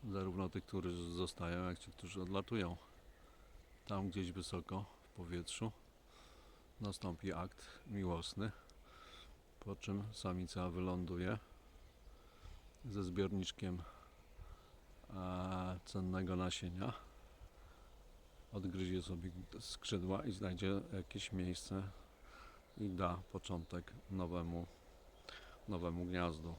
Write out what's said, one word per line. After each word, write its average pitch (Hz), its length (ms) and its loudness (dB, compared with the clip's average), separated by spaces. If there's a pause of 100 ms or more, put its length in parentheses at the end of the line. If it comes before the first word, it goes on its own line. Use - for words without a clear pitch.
Zarówno 95 440 2
tych, 92 160 0
którzy 87 500 2
zostają, 87 540 2
jak 87 100 0
ci, - 140 -10
którzy 92 300 -4
odlatują. 95 540 2 (1080)
Tam 98 240 4
gdzieś 90 220 2
wysoko 92 520 0 (180)
w - 140 -16
powietrzu 87 560 0 (1080)
nastąpi 95 520 0
akt 87 340 -2 (200)
miłosny, 98 640 2 (1120)
po 101 160 -2
czym 101 360 2
samica 90 580 0
wyląduje 90 680 2 (1500)
ze 101 180 2
zbiorniczkiem, 92 800 4 (1300)
e, 92 760 2
cennego 92 520 4
nasienia. 90 560 2 (1600)
Odgryzie 92 500 4
sobie 90 280 -2 (300)
skrzydła - 640 2
i 113 80 2
znajdzie 95 480 2 (120)
jakieś 98 400 -2
miejsce 92 500 2 (960)
i 104 120 2
da 90 280 4 (140)
początek 87 640 -2 (160)
nowemu, 87 560 2 (1000)
nowemu 87 360 4
gniazdu. 85 540 4